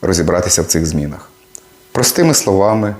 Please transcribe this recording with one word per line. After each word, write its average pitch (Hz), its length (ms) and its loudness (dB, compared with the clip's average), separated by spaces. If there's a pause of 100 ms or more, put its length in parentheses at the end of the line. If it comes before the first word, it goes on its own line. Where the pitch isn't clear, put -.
розібратися 87 600 0
в 80 40 -6
цих 82 200 0
змінах. 73 440 -6 (640)
Простими 156 420 2
словами, 104 640 2